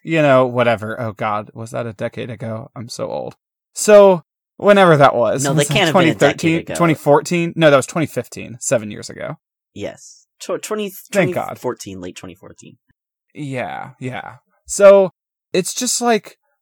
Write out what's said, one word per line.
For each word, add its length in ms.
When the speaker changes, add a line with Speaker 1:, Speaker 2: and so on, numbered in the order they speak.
Speaker 1:
you 180
know, 240
whatever. 540
Oh, 120
God, 420
was 180
that 140
a 60
decade 380
ago? 460
I'm 120
so 220
old. 240
So, 480
whenever 380
that 200
was. 280
Speaker 2:
No, 60
Speaker 1:
It 40
Speaker 2:
they 60
Speaker 1:
was, 80
Speaker 2:
can't 260
Speaker 1:
like, 120
Speaker 2:
have 120
been 100
a 40
decade 80
Speaker 1:
twenty 140
thirteen, 60
Speaker 2:
ago. 160
Speaker 1:
twenty 180
fourteen? 640
No, 140
that 60
was 100
twenty 200
fifteen, 540
seven 320
years 180
ago. 260
Speaker 2:
Yes. 520
Tw-, 220
twenty, 280
Speaker 1:
Thank 220
God. 120
Speaker 2:
twenty 140
fourteen, 400
late 160
twenty 200
fourteen. 400
Speaker 1:
Yeah, 640
yeah. 380
So, 440
it's 220
just, 260
like, 360